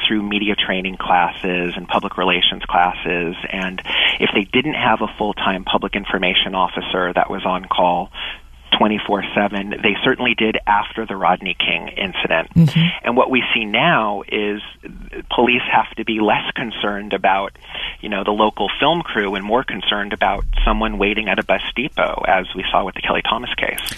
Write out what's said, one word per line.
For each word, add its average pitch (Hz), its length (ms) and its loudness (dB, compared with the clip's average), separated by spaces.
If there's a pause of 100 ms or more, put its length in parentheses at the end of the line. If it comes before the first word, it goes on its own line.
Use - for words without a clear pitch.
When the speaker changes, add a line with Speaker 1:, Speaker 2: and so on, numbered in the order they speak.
Speaker 1:
through 107 160 2
media 104 320 0
training 92 400 -2
classes 87 800 0
and 90 140 -8
public - 280 -2
relations 90 460 2 (100)
classes. 87 640 2 (160)
And 92 300 -6 (400)
if - 120 2
they 104 120 2
didn't 139 300 0
have 110 260 2
a 104 160 -2
full-time 95 480 -2
public - 300 -2
information 95 600 0
officer 92 560 0
that 87 180 2
was 98 160 -6
on 92 200 -2
call 87 460 2 (640)
twenty-four 104 460 2 (100)
seven, 101 360 0
they 104 340 0
certainly 123 320 2
did 110 220 2 (100)
after 107 380 0
the 104 100 -6
Rodney 92 420 0
King 85 320 -2
incident. - 640 -2
Speaker 2:
Mm-hmm. 165 340 6 (160)
Speaker 1:
And 120 120 0
what 127 140 4
we 127 120 2 (120)
see 117 100 0
now 110 640 2
is 104 340 -2 (720)
police 120 280 4 (100)
have 117 240 2
to 113 80 -6
be 107 160 -2
less 107 360 2
concerned 104 580 -4
about, 98 440 0 (440)
you - 80 -8
know, 101 160 -4
the 104 60 2
local 104 380 2 (120)
film 160 200 2
crew 101 340 -2
and 98 100 -4
more 117 180 2
concerned 101 480 -4
about 101 320 0 (220)
someone 110 320 2
waiting 104 320 0
at 98 100 0
a 104 40 0
bus 98 180 0 (120)
depot, 107 540 -2
as 92 260 2
we 92 160 -6
saw 98 140 2
with 92 120 -6
the - 60 -8
Kelly 90 200 0
Thomas 120 340 -4
case. - 240 -2 (180)